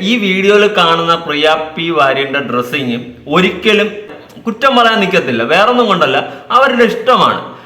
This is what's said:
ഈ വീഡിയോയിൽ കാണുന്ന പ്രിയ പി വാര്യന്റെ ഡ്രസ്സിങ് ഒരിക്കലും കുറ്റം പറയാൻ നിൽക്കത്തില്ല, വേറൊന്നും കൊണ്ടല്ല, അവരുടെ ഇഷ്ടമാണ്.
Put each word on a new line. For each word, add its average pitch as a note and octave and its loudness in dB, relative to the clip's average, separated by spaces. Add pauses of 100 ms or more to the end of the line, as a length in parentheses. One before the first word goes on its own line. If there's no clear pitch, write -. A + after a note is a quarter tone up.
ഈ G#3+ 0
വീഡിയോയിൽ G3+ 2 (100)
കാണുന്ന E3 2
പ്രിയ D#3 0 (200)
പി E3 -4
വാര്യന്റെ C#3 0
ഡ്രസ്സിങ് B2 -4 (300)
ഒരിക്കലും G3+ 0 (560)
കുറ്റം B3 0
പറയാൻ A3+ 4
നിൽക്കത്തില്ല, D3 0
വേറൊന്നും G#3+ 2
കൊണ്ടല്ല, C#3+ 0 (220)
അവരുടെ B3 4
ഇഷ്ടമാണ്. F3 0 (240)